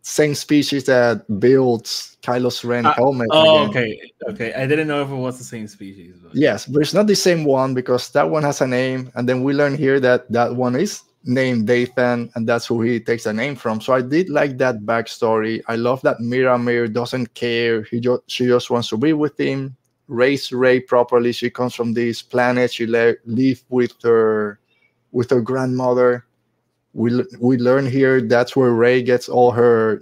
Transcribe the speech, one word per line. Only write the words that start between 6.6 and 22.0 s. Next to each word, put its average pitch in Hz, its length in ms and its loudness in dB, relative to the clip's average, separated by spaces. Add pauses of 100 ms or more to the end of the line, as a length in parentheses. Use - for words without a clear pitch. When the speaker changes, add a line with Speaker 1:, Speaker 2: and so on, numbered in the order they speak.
Speaker 1:
but 139 140 0
it's 151 120 -2
not 208 140 2
the 202 80 4
same 170 280 2
one 135 300 0
because 127 380 -2
that 151 180 0
one 156 140 -2
has 143 180 -2
a 135 60 0
name, 127 480 -4
and 123 140 -4
then 127 140 0
we 139 100 0
learn 139 240 0
here 139 240 2
that 123 300 2
that 120 240 0
one 123 200 -2
is 175 260 -4 (220)
named 127 420 0
Dathan, 123 680 0
and 113 120 -6
that's 117 200 -2
who 117 160 -2
he 120 160 0
takes 113 240 -4
the 107 100 -4
name 127 220 -4
from. 110 260 -4
So 131 120 -2
I 131 80 2
did 156 280 -2
like 143 300 -2
that 120 260 -2
backstory. 113 840 -2
I 117 80 -4
love 123 280 -2
that 143 160 0
Miramir 120 680 0
doesn't 120 460 -6
care. 117 560 -2
He 117 100 -4
ju-, 123 280 0
she - 180 -4
just 120 240 2
wants 120 200 -2
to 110 80 -6
be 151 160 2
with 151 260 -4
him, 135 360 -4 (320)
raise 135 440 0
Rey 127 300 4
properly. 123 500 2
She 120 180 -4
comes 123 240 -6
from 117 220 -4
this 120 260 -4